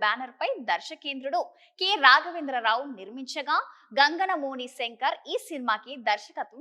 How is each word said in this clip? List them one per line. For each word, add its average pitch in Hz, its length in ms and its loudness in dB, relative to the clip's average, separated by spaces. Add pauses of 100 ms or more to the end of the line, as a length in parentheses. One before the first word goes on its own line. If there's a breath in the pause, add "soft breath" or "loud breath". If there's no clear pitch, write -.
బ్యానర్ 240 380 0
పై - 80 0 (240)
దర్శకేంద్రుడు 277 680 -4 (400 soft breath)
కె 381 140 2 (120)
రాఘవేంద్రరావు 269 760 4 (140)
నిర్మించగా, 262 580 -6 (440 loud breath)
గంగనమోని 294 680 0 (100)
శంకర్ 240 380 -2 (100)
ఈ 320 120 -4 (100)
సినిమాకి 247 480 -4 (140)
దర్శకత్వం 214 500 -4